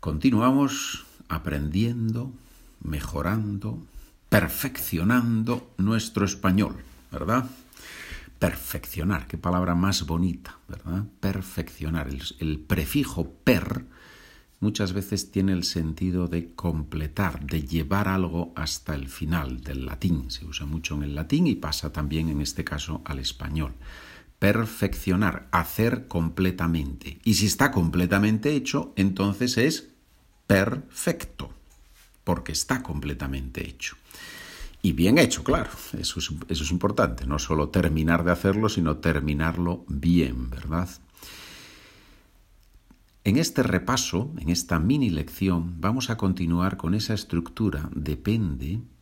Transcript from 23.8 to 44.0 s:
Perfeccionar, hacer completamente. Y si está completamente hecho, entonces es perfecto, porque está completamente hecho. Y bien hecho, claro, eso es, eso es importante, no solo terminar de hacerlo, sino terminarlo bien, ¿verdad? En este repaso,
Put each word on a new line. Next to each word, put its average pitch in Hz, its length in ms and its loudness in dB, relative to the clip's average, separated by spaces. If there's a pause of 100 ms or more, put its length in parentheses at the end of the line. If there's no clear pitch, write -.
Perfeccionar, 101 1120 2
hacer 113 580 2
completamente. 82 1160 0
Y 110 100 6
si 104 120 2
está 139 240 4
completamente 101 840 4
hecho, 143 420 -2
entonces 98 600 2
es 143 320 2 (580)
perfecto, - 1040 0 (720)
porque 80 300 -2
está 127 300 0
completamente 69 840 -6
hecho. - 300 -12 (840)
Y 92 100 4
bien 92 240 6
hecho, - 260 4
claro, - 280 0 (280)
eso 82 220 -4
es, - 100 -6 (180)
eso 76 160 -2
es 73 60 -4
importante, 85 560 0
no 71 120 0
solo 76 320 0
terminar 82 540 4
de 87 80 4
hacerlo, 98 360 2
sino 78 300 0
terminarlo 80 920 0
bien, 71 600 2
¿verdad? 65 400 -4 (2250)
En 104 140 6
este 160 240 2
repaso, 123 760 0